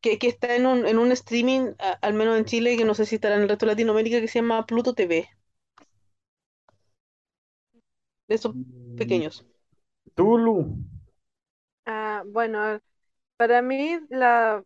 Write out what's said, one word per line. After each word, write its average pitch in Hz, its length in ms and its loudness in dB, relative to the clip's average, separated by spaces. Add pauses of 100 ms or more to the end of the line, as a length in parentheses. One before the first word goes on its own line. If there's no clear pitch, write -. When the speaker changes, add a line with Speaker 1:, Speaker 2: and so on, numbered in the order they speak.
Speaker 1:
que, 220 180 0
que 247 100 0
está 240 280 -2
en 247 100 2
un, 254 200 2
en 226 120 2
un 247 140 4
streaming, 247 680 0
a-, 190 120 -2 (100)
al 208 120 0
menos 220 240 2
en 220 80 0
Chile, 233 300 0
que 226 80 0
no 214 100 2
sé 214 120 0
si 220 100 -4
estará 208 200 0
en 208 60 2
el 202 60 0
resto 208 180 0
de 214 60 2
Latinoamérica, 220 480 0
que 220 80 -4
se 233 120 -2
llama 226 260 -2
Pluto 233 280 -2
T 196 120 0
V. 170 220 -2 (3000)
De 214 60 0
esos 220 200 -4
Speaker 2:
Mm, 254 420 -14
Speaker 1:
pequeños. 175 500 -4 (680)
Speaker 2:
Tulu. 226 400 4 (1300)
Speaker 3:
Ah, 214 400 -6
bueno, 214 520 -2 (600)
para 240 240 4
mí 277 360 -2 (120)
la 233 560 2